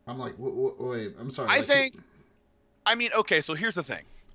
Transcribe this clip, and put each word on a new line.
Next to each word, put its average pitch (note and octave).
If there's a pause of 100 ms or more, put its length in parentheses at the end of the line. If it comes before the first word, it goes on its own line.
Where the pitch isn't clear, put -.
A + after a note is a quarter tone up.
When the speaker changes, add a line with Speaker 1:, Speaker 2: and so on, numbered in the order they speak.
Speaker 1:
I'm B2
like, B2+
"W-, B2+
w-, B2+
wait, A2
I'm A#2+
sorry." F#3
Speaker 2:
I A3
Speaker 1:
Like, C#4+
he C4+
Speaker 2:
think, C4+ (880)
I A3+
mean, A#3
okay, G3+
so D#3+
here's G3+
the F3
thing. F2+ (300)